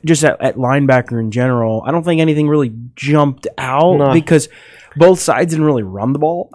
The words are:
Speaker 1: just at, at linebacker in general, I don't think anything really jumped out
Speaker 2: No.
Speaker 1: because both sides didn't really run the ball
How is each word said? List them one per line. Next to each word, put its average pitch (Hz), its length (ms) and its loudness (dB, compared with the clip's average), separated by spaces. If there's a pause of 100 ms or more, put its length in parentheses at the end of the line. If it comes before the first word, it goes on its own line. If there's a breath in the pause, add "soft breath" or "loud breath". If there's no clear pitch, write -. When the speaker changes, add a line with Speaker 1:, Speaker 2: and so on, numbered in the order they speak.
Speaker 1:
just 156 180 2
at, - 180 0
at 131 140 -2
linebacker 127 640 0
in 113 140 -4
general, 117 520 -2
I 139 60 -4
don't 165 140 -2
think 165 160 0
anything 151 280 0
really 143 240 0 (220)
jumped 143 540 0 (100)
out 143 380 0
Speaker 2:
No. 139 160 2
Speaker 1:
because 156 360 2 (460 soft breath)
both 175 240 6
sides 156 340 -2
didn't 156 140 0
really 131 160 0
run 101 300 -4
the 143 80 -4
ball 170 340 -4